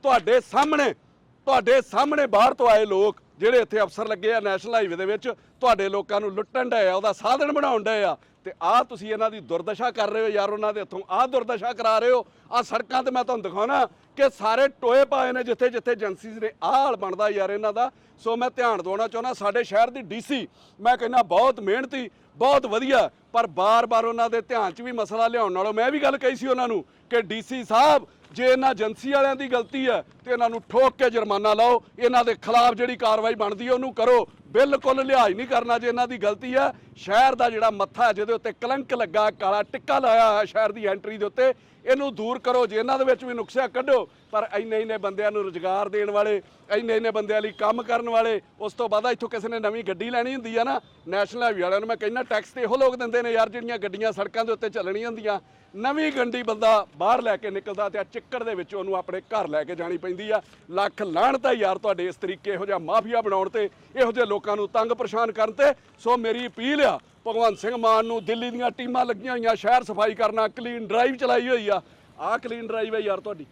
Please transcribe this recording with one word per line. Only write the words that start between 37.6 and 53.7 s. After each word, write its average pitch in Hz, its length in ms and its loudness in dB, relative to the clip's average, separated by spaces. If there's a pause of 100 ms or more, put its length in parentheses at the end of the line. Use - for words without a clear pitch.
ਮੱਥਾ 208 380 -2
ਹੈ, 214 60 2
ਜਿਹਦੇ 214 200 -2
ਉੱਤੇ 220 180 -4
ਕਲੰਕ 254 420 -4
ਲੱਗਾ, 214 380 0
ਕਾਲਾ 208 320 -2
ਟਿੱਕਾ 269 360 -2
ਲਾਇਆ 226 320 4
ਹੋਇਆ 208 140 2
ਸ਼ਹਿਰ 214 260 -2
ਦੀ 214 140 -8
ਐਂਟਰੀ 202 320 -4
ਦੇ 202 80 -2
ਉੱਤੇ, 254 280 2 (320)
ਇਹਨੂੰ 269 300 0
ਦੂਰ 233 240 -4
ਕਰੋ। 247 280 2
ਜੇ 196 80 -6
ਇਹਨਾਂ 254 240 0
ਦੇ 262 60 2
ਵਿੱਚ 254 200 0
ਵੀ 247 80 -8
ਨੁਕਸਿਆ 240 340 -4
ਕੱਢੋ, 254 420 0 (220)
ਪਰ 214 240 -2
ਇੰਨੇ 220 260 -2
ਇੰਨੇ 220 160 -4
ਬੰਦਿਆਂ 202 340 -2
ਨੂੰ 208 120 -4
ਰੁਜ਼ਗਾਰ 185 460 -4
ਦੇਣ 208 220 -2
ਵਾਲੇ, 208 300 2 (360)
ਇੰਨੇ 226 200 0
ਇੰਨੇ 226 140 0
ਬੰਦਿਆਂ 214 300 -2
ਲਈ 214 100 -6
ਕੰਮ 226 320 -2
ਕਰਨ 233 260 -2
ਵਾਲੇ, 226 320 0 (180)
ਉਸ 208 140 -8
ਤੋਂ 233 160 -4
ਬਾਅਦ 214 160 0
ਇੱਥੋਂ 240 240 -2
ਕਿਸੇ 220 180 -8
ਨੇ 233 120 -6
ਨਵੀਂ 220 240 -4
ਗੱਡੀ 190 260 -6
ਲੈਣੀ 247 240 -2
ਹੁੰਦੀ 226 240 -8
ਆ 233 60 2
ਨਾ, 269 180 -2 (260)
ਨੈਸ਼ਨਲ 202 360 -2
ਹਾਈਵੇ 214 180 0
ਵਾਲਿਆਂ 185 180 0
ਨੂੰ 220 100 -6
ਮੈਂ 226 80 -2
ਕਹਿੰਦਾ 226 260 -4
ਟੈਕਸ 214 260 -4
ਤੇ 254 120 -8
ਇਹੋ 233 160 0
ਲੋਕ 262 180 4
ਦਿੰਦੇ 240 260 -2
ਨੇ 233 100 -2
ਯਾਰ, 220 180 2
ਜਿਹੜੀਆਂ 233 280 -8